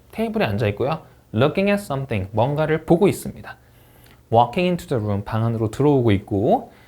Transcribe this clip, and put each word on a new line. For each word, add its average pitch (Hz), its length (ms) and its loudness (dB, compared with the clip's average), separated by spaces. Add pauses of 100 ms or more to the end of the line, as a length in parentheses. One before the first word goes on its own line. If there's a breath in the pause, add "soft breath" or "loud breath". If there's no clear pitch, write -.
(120)
테이블에 220 340 -4
앉아 107 240 0
있고요. 131 320 -4 (320 loud breath)
Looking 147 360 2
at 202 120 0
something. 131 520 -4
뭔가를 147 520 0
보고 175 220 4
있습니다. - 500 -6 (760 soft breath)
Walking 127 360 2
into 175 200 -2
the 120 160 -2
room. 104 200 -2
방 110 200 -2
안으로 113 260 0
들어오고 131 420 2
있고, 104 600 0 (160 loud breath)